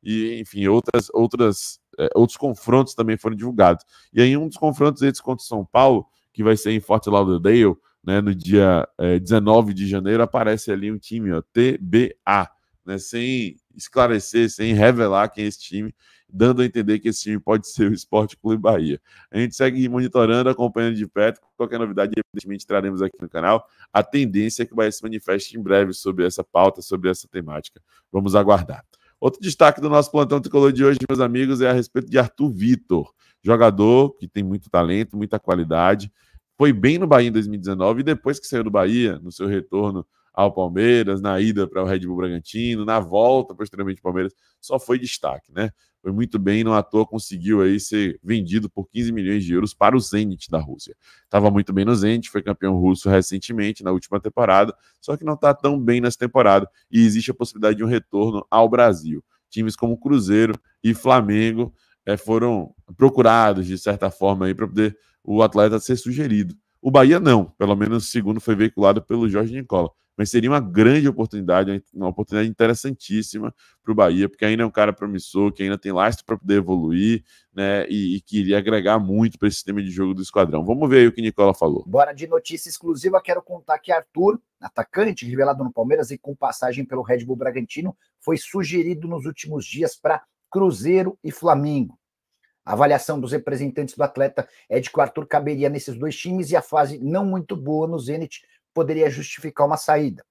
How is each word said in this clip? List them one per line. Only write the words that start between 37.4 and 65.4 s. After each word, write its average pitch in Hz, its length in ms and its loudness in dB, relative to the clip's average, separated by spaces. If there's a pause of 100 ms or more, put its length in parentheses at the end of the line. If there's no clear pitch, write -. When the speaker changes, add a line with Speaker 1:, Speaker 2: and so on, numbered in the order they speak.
Speaker 1:
mil 104 80 -8
e 104 60 -8
dezenove 95 400 -2
e 135 40 -2
depois 143 360 -2
que - 80 -18
saiu 120 160 -4
do 110 80 -4
Bahia, 104 480 0
no 85 120 -18
seu 92 140 -8
retorno 98 580 -2 (340)
ao 98 160 2
Palmeiras, 98 640 0
na 95 220 -2
ida 101 260 0
para 92 140 -6
o 92 60 -2
Red 95 140 -2
Bull 90 160 -8
Bragantino, 104 680 -6
na 110 140 0
volta, 110 560 0
posteriormente, 95 420 -8
ao - 60 -20
Palmeiras, 92 320 -4 (260)
só - 160 -6
foi 131 220 -2
destaque, - 520 -10
né? 104 200 -4 (280)
Foi 92 120 -8
muito 110 260 -4
bem, 104 260 0
não 110 120 0
à 101 80 2
toa 110 240 0
conseguiu 101 560 -4
aí 98 160 2
ser 101 440 -4
vendido 101 460 -4
por 95 180 -12
quinze 117 240 -6
milhões 101 320 -4
de 85 100 -4
euros 98 200 -2
para 110 240 2
o - 20 4
Zenit 104 520 -6
da 80 80 -2
Rússia. 71 360 -14 (320)
Tava 101 220 4
muito 101 240 0
bem 95 100 2
no 117 120 2
Zenit, 110 340 0
foi 101 140 -6
campeão 95 340 -2
russo 92 320 2
recentemente, 101 760 0
na 95 80 -4
última 92 280 -4
temporada, 104 560 2 (260)
só 147 160 -8
que 160 80 -12
não 151 100 -4
tá 143 200 2
tão 143 240 -2
bem 120 200 0
nessa 120 200 -4
temporada 104 500 4 (220)
e 113 120 6
existe 113 280 0
a - 20 -4
possibilidade 107 440 -2
de 104 60 -6
um 113 40 -2
retorno 107 600 -2
ao 113 220 4
Brasil. 92 560 2 (240)
Times 110 260 -6
como 117 220 -4
Cruzeiro 110 560 2 (300)
e 113 100 2
Flamengo, 113 800 0 (320)
eh, 101 100 0
foram 113 600 -2 (200)
procurados, 113 680 4
de 92 100 -6
certa 98 360 -4
forma, 95 340 0
aí, 95 80 -2
pra 110 140 -4
poder 104 280 -2 (280)
o 107 180 0